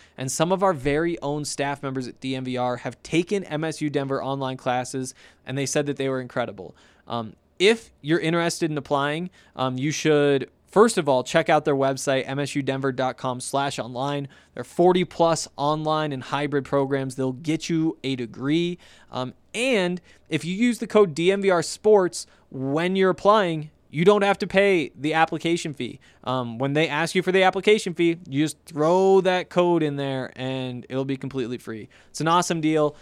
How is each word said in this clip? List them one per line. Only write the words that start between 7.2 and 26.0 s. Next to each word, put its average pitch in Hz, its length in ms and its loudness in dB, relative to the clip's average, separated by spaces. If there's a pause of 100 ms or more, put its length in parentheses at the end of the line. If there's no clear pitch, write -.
if 220 320 2 (100)
you're 156 200 0
interested 170 500 0
in 147 80 -2
applying, 147 520 -2 (260)
um, 127 200 -2
you 139 140 -2
should, 143 600 2 (160)
first 226 320 4
of 151 100 -2
all, 127 160 2
check 165 240 0
out 151 160 4
their 147 100 2
website, 135 520 0
M 135 120 -6
S 143 160 -4
U 143 80 -2
denver 135 300 -2
dot 127 240 -2
com 127 240 -4
slash 139 380 -2
online. 135 500 -6 (260)
There 123 60 -12
are 123 40 -8
forty 180 400 4
plus 165 520 0
online 156 560 0
and 131 100 -8
hybrid 143 440 -2
programs. 135 500 -2
They'll 131 160 -2
get 147 380 -4
you 160 340 0
a 135 100 -2
degree. 143 640 -2 (320)
Um, 127 220 -6 (220)
and 202 460 0 (280)
if 156 160 -4
you 175 100 -4
use 233 260 0
the 233 60 -6
code 202 280 4
D 170 180 2
N 202 80 0
V 196 100 2
R 170 120 2
Sports 196 640 2 (240)
when 151 460 -2
you're 190 140 4
applying, 175 600 2 (220)
you 160 120 0
don't 208 180 6
have 196 160 2
to 208 80 -2
pay 190 500 2
the 147 180 -2
application 160 600 0
fee. 117 240 -8 (240)